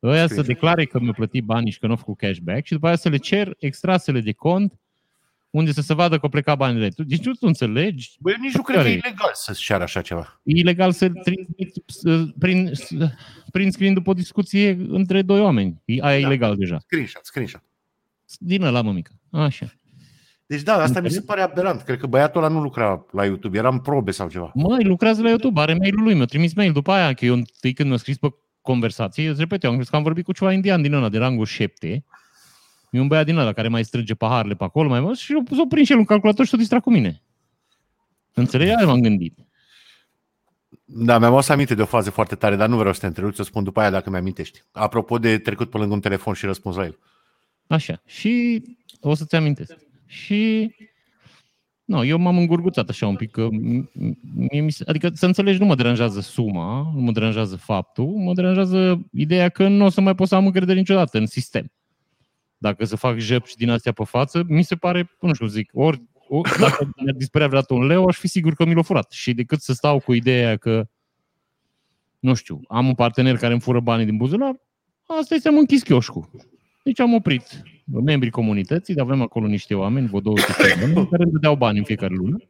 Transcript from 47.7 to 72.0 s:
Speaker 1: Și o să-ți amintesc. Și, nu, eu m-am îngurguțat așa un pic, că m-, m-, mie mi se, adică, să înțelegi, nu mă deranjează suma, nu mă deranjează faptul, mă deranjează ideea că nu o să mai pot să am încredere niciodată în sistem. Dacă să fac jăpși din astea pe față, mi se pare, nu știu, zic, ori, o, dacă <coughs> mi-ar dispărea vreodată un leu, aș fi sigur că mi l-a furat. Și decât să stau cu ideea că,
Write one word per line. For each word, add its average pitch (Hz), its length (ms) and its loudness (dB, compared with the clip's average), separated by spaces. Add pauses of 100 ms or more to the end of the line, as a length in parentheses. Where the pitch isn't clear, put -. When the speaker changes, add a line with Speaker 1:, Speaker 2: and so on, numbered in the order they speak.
Speaker 1:
Și 240 580 -2 (360)
o 147 140 -2
să-ți 156 220 -4
amintesc. 151 380 -2 (320)
Și, 220 640 -2 (1120)
nu, 160 180 -2
eu 147 140 0
m-am 175 200 2
îngurguțat 170 520 0
așa - 180 -4
un 98 80 0
pic, 113 160 -8
că 113 200 -2
m-, 117 420 -4
m-, - 240 -6 (180)
mie 127 260 -2
mi 156 100 0
se, - 160 -8
adică, 156 260 -2
să 175 120 -2
înțelegi, 190 340 2
nu 208 60 4
mă 175 100 6
deranjează 117 440 0
suma, 107 760 -4
nu 135 60 -2
mă 120 100 0
deranjează 107 440 -2
faptul, 101 500 -4
mă 180 280 -2
deranjează 185 800 2
ideea 175 360 2
că 190 180 2
nu 202 180 6
o 190 40 8
să 190 120 0
mai 190 140 4
pot 185 120 0
să 202 80 2
am 190 100 4
încredere 185 340 2
niciodată 185 380 2
în 110 80 2
sistem. - 460 -6 (840)
Dacă 107 280 -2
să 110 100 -6
fac 120 220 -2
jăpși 117 380 -4
din 117 140 -2
astea 117 220 0
pe 110 120 -6
față, 135 440 -2
mi 160 160 4
se 175 120 -2
pare, 175 340 -2 (100)
nu 175 140 0
știu, 117 140 -4
zic, 107 260 -6
ori, 135 280 0 (260)
o, 143 140 -2 (180)
dacă 143 320 2
<coughs> - 120 -12
mi-ar 135 120 -2
dispărea 139 320 0
vreodată 135 260 0
un 123 120 2
leu, 180 200 4
aș 175 120 2
fi - 100 -6
sigur 165 260 0
că 165 120 2
mi 170 80 2
l-a 165 80 4
furat. 160 300 0
Și - 220 -4
decât 120 280 -4
să - 120 -4
stau 143 260 2
cu 131 140 0
ideea 120 440 2
că, 113 300 -2 (1300)